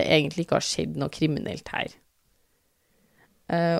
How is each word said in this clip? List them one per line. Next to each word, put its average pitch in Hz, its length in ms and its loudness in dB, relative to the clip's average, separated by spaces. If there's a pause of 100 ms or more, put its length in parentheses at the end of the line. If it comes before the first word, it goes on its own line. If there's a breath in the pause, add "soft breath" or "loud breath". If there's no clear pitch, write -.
egentlig 156 420 2
ikke - 140 2
har - 80 -4
skjedd - 260 -4
noe 143 160 -2
kriminelt - 640 -2
her. - 160 -4 (1600)
Eh, 170 280 2